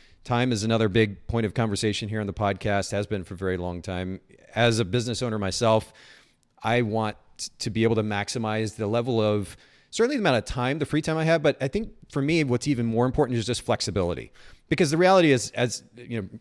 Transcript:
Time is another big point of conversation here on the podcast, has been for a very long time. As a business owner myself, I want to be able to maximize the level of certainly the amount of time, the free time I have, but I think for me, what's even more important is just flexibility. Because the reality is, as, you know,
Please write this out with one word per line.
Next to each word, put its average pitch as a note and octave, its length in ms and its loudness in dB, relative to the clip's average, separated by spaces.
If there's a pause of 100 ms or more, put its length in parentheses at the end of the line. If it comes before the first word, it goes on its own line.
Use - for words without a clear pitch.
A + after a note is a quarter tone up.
(260)
Time B2 260 0
is G#2+ 120 -2
another A2 260 2
big G2+ 380 0
point A#2 180 0
of F#2 80 -6
conversation G#2+ 560 -2
here G#2+ 100 -4
on G#2 80 -4
the G2 60 -6
podcast, G2+ 580 -2
has G2+ 160 -2
been G2 160 -6
for F#2 120 -14
a - 20 -12
very F#2 180 -2
long F2 260 -6
time. F#2 380 -6 (360)
As A2+ 240 4
a A#2 60 2
business A2+ 360 -2
owner A#2 180 -2
myself, G#2+ 540 2 (720)
I A#2 180 2
want G#2+ 340 -2 (440)
to - 100 -6
be A2 140 0
able A2+ 120 4
to A2 80 4
maximize G#2+ 760 -4
the G#2+ 100 -4
level A#2 340 0
of G#2 340 0 (400)
certainly B3+ 220 2
the A#3 40 -2
amount D#3 140 4
of A2 80 0
time, C3 360 -4
the D3+ 60 -2
free D3+ 160 0
time D#3+ 140 -2
I D#3+ 80 0
have, D#3+ 180 4
but D3 200 4
I C3+ 80 -2
think G#3+ 240 -6 (180)
for C#3+ 100 -2
me, D#3 220 2
what's B2 240 0
even A#2+ 180 0
more A2+ 200 2
important B2+ 340 0
is G#2+ 60 -2
just A#2 160 -4
flexibility. F2 720 -2 (340)
Because D#3 240 2
the D#3+ 60 0
reality F3+ 340 6
is, B2+ 200 2
as, A#2+ 320 -4 (120)
you A#2 260 -8
know, F#2+ 60 -12 (140)